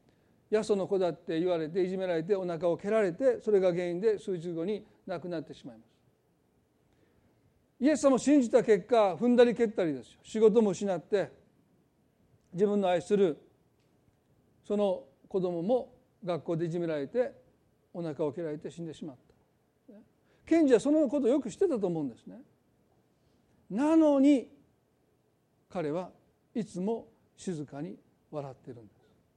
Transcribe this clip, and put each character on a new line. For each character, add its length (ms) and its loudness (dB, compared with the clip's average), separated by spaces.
「よ 140 2
そ 100 0
の 100 -2
子 140 -2
だ」 100 0
っ 40 -4
て 260 -6
言 80 0
わ 100 0
れ 120 -4
て、 120 -2
い 60 0
じ 80 -4
め 100 -4
ら 100 -2
れ 100 -2
て、 100 0
お 100 -4
腹 220 -4
を 80 0
蹴 140 -8
ら 120 2
れ 120 0
て、 260 0
そ 120 -4
れ 100 4
が 100 4
原 140 -2
因 160 -4
で 180 0
数 180 -6
日 140 -8
後 140 -6
に 200 -6
亡 140 -8
く 80 -12
な 100 -6
っ 40 -8
て 100 -18
し 120 -20
ま 80 -16
い 40 -20
ま 80 -20
す。 40 -20
イ 80 2
エ 80 4
ス 80 -6
様 120 6
を 20 4
信 240 4
じ 100 0
た 100 6
結 240 2
果、 300 2
踏 140 0
ん 80 4
だ 80 8
り 100 2
蹴 100 0
っ 40 0
た 160 -2
り 80 -2
で 100 -10
す 100 -20
よ。 100 -20
仕 180 -6
事 200 6
も 100 4
失 220 -4
っ 60 -4
て、 320 -2
自 160 0
分 140 2
の 80 2
愛 120 2
す 140 -2
る 220 2
そ 100 -4
の 300 -2
子 100 -2
供 240 -4
も 300 -2
学 220 -6
校 140 -4
で 80 -4
い 40 -4
じ 100 -6
め 80 -4
ら 100 -4
れ 100 -6
て、 240 -4
お 100 -10
腹 220 -6
を 80 -4
蹴 80 -10
ら 100 -6
れ 60 -8
て 120 -12
死 120 -14
ん 40 -10
で 80 -12
し 120 -14
ま 80 -12
っ 20 -20
た。 800 -20
賢 220 2
治 60 4
は 80 6
そ 100 0
の 160 2
こ 140 -2
と 60 0
を 20 2
よ 100 2
く 100 -8
知 60 -12
っ 20 -20
て 120 0
た 100 -2
と 80 -2
思 140 -4
う 20 -6
ん 60 -6
で 80 -16
す 100 -20
ね。 140 -20
な 260 0
の 240 6
に、 320 4
彼 200 -6
は 220 -6
い 100 -4
つ 160 -10
も 280 -6
静 300 -8
か 160 -14
に 160 -12
笑 220 -10
っ 40 -18
て 160 -20
る 100 -18
ん 60 -20
で 60 -20
す。 100 -20